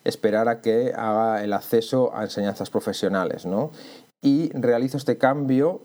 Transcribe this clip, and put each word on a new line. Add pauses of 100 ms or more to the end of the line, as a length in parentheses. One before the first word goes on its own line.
esperar
a
que
haga
el
acceso
a
enseñanzas
profesionales,
¿no? (520)
Y
realizo
este
cambio,